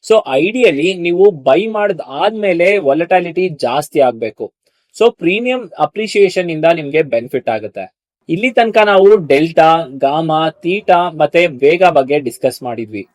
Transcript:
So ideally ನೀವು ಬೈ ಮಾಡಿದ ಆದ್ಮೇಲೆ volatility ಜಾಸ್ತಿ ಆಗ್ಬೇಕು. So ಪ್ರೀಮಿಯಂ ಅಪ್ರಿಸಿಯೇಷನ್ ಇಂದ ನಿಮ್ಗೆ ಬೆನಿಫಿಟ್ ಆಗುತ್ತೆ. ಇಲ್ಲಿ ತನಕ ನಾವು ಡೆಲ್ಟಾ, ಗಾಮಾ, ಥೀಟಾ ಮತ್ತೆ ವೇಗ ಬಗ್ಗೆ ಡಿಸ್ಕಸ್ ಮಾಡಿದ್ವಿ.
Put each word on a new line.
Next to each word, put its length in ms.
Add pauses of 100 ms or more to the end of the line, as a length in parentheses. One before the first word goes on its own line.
So 320
ideally 600
ನೀವು 300
ಬೈ 360
ಮಾಡಿದ 400
ಆದ್ಮೇಲೆ 720
volatility 720
ಜಾಸ್ತಿ 520
ಆಗ್ಬೇಕು. 520 (480)
So 120
ಪ್ರೀಮಿಯಂ 680
ಅಪ್ರಿಸಿಯೇಷನ್ 720
ಇಂದ 140 (100)
ನಿಮ್ಗೆ 280
ಬೆನಿಫಿಟ್ 460
ಆಗುತ್ತೆ. 500 (320)
ಇಲ್ಲಿ 200
ತನಕ 340
ನಾವು 420
ಡೆಲ್ಟಾ, 600
ಗಾಮಾ, 640
ಥೀಟಾ 600
ಮತ್ತೆ 360
ವೇಗ 380
ಬಗ್ಗೆ 360
ಡಿಸ್ಕಸ್ 420
ಮಾಡಿದ್ವಿ. 520